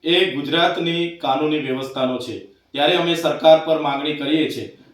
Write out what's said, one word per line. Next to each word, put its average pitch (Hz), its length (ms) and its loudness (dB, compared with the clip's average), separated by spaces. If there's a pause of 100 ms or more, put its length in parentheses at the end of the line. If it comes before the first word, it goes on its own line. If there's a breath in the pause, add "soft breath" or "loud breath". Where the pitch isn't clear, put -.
એ 180 320 0
ગુજરાતની 170 840 -2
કાનૂની 151 420 0
વ્યવસ્થાનો 131 600 -4
છે. - 380 -12 (160 soft breath)
ત્યારે 156 240 2
અમે 170 180 0
સરકાર 160 500 6
પર 160 140 0
માંગણી 147 380 -4
કરીએ 143 340 0
છીએ, - 280 -10 (160 soft breath)